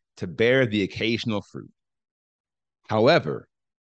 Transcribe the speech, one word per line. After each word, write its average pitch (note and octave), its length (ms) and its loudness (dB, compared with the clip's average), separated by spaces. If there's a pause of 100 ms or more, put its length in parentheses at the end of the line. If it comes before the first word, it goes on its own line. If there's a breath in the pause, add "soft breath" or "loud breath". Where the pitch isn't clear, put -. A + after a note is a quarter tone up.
(180)
to G2 100 -10
bear B2 380 2
the G#2 180 0
occasional A2 580 -4
fruit. A1 300 -16 (1160)
However, A2 580 2 (340)